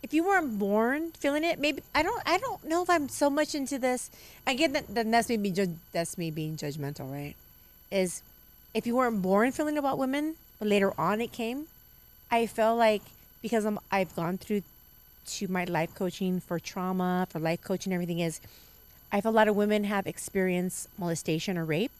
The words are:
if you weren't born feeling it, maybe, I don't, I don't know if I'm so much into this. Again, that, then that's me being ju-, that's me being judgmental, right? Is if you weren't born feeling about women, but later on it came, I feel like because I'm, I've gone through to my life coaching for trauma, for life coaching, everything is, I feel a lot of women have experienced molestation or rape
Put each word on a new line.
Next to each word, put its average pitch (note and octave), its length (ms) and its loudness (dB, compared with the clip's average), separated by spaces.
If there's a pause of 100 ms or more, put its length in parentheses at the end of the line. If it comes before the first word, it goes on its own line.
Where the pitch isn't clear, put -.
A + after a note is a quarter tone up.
if - 100 -6
you D#4 120 4
weren't E4+ 320 2
born A3+ 540 2
feeling D4 320 0
it, E4+ 160 0
maybe, C#4+ 240 -2 (100)
I C#4+ 80 2
don't, G#4 240 -2
I E4 140 2
don't A4+ 260 -6
know E4 160 0
if F4+ 80 -2
I'm E4 200 4
so C#4+ 200 2
much D4 240 0
into C#4+ 240 -4
this. B3 320 -2 (380)
Again, C4+ 260 2
that, C#4+ 200 -2
then A3 180 0
that's A#3 180 4
me A#3 80 2
being G3+ 180 0
ju-, F3+ 220 0 (140)
that's E3+ 260 -4
me E3 140 -4
being D#3 260 -6
judgmental, C#3+ 540 -6
right? C#3+ 240 -8 (560)
Is F#3 320 -2 (500)
if A3 140 -2
you A#3 80 -2
weren't A#3+ 260 2
born G3 300 4
feeling D4+ 260 -2
about C#4 220 0
women, C#4+ 360 -2 (240)
but G#3+ 80 -2
later G3+ 320 4
on G#3 220 2
it A#3 100 -4
came, B3+ 360 -6 (640)
I A#3 160 4
feel A3+ 280 2
like A3 260 4 (400)
because G#3+ 240 0
I'm, G#3+ 120 0 (140)
I've F#3+ 240 0
gone F3 220 -2
through G#3 260 -2 (640)
to - 200 -6
my F3+ 180 -2
life E3+ 280 -2
coaching F#3 460 -2
for E3+ 200 -4
trauma, F3+ 680 -2
for E3 100 -8
life D#3+ 220 -2
coaching, F#3+ 320 -4
everything F3 260 -2
is, E3 200 -2 (720)
I G3+ 100 2
feel A3 100 0
a - 20 0
lot A3 140 6
of G#3+ 80 2
women G#3 280 2
have G3+ 240 -2
experienced F#3 800 -2 (100)
molestation E3+ 600 -2
or E3 80 -2
rape D#3+ 340 0